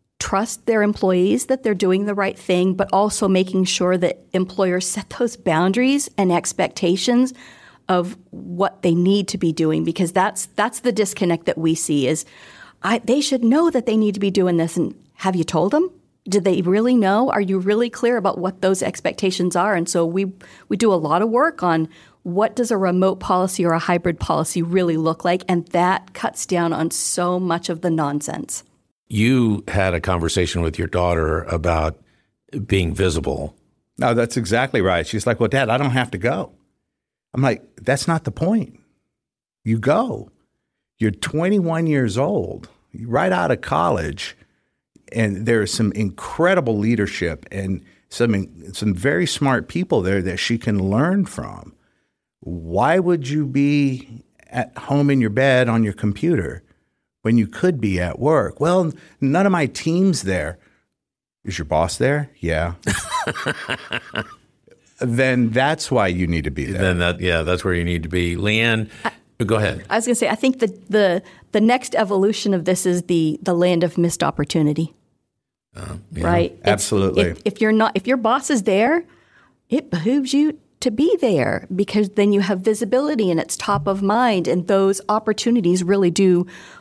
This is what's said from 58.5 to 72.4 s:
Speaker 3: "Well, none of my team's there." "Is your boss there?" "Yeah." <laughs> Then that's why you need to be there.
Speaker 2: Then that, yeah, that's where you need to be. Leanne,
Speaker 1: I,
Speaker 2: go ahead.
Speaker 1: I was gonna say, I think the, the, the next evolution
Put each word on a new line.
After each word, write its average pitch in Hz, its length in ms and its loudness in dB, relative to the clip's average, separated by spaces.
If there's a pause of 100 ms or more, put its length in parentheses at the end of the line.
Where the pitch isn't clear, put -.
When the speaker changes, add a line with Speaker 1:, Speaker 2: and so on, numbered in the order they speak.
Speaker 3:
"Well, 170 320 2 (300)
none 151 240 2
of 196 60 4
my 165 160 2
team's 170 560 0
there." 90 340 -4 (880)
"Is 90 120 -8
your 80 80 -6
boss 78 320 0
there?" 139 320 0 (100)
"Yeah." 82 400 -2
<laughs> - 40 -20 (2250)
Then 123 500 2
that's 139 380 0
why 110 180 2
you 87 200 0
need 82 160 0
to 71 80 -4
be 67 140 -6
there. - 160 -4
Speaker 2:
Then 90 160 2
that, 87 240 -2
yeah, 85 220 0
that's 90 200 -2
where 92 100 0
you 87 120 -2
need 87 180 -2
to 80 60 -8
be. 87 260 -2
Leanne, 110 540 0 (160)
Speaker 1:
I, - 80 -4 (320)
Speaker 2:
go 110 100 2
ahead. 98 340 -2
Speaker 1:
I 196 60 -2
was 226 100 0
gonna 240 100 0
say, 220 120 0
I 214 80 0
think 262 240 0
the, 226 80 0 (220)
the, 196 340 2 (300)
the 214 80 2
next 240 340 0
evolution 202 580 0